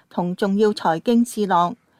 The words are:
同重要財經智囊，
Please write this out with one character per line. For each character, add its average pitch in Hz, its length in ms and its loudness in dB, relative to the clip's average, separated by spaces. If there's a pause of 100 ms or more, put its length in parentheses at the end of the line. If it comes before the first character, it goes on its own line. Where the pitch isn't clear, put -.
同 175 280 -4
重 196 200 -2
要 214 140 2
財 165 300 -2
經 233 240 2
智 214 220 -6
囊， 175 280 0 (260)